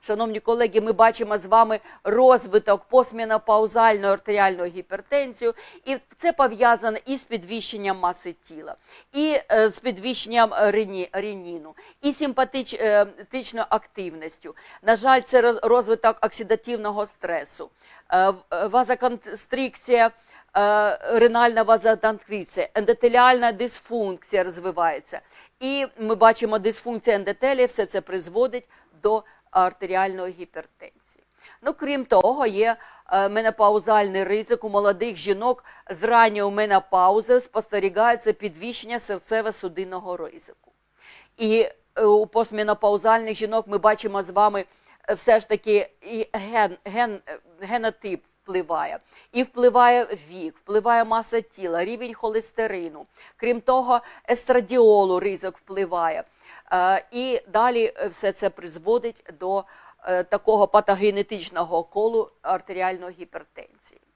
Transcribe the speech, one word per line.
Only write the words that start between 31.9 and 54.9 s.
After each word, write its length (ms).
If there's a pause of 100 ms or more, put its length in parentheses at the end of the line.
того, 420
є, 300 (360)
е, 160
менопаузальний 960
ризик 400
у 40
молодих 480
жінок 480 (260)
з 120
ранньою 480
менопаузою 880
спостерігається 920
підвищення 680
серцево-судинного 1160
ризику. 560 (640)
І, 320 (260)
е, 100
у 220
постменопаузальних 1080
жінок 340
ми 100
бачимо 440
з 80
вами, 340 (440)
е, 60
все 260
ж 80
таки 420 (100)
і 320
ген-, 520
ген-, 420
е, 120 (220)
генотип 640 (180)
впливає. 560 (340)
І 100
впливає 640 (240)
вік, 260
впливає 480
маса 360
тіла, 440
рівень 300
холестерину. 920 (300)
Крім 240
того, 400 (300)
естрадіолу 880